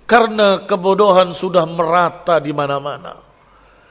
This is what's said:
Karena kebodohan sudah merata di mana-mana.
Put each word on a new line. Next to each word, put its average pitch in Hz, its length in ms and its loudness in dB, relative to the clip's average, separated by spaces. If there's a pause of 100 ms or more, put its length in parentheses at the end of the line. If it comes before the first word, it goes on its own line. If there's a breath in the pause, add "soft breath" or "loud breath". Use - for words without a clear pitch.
Karena 214 640 2
kebodohan 185 640 2
sudah 175 320 -2
merata 170 720 -2
di 147 160 -4
mana-mana. 143 720 -8 (640 soft breath)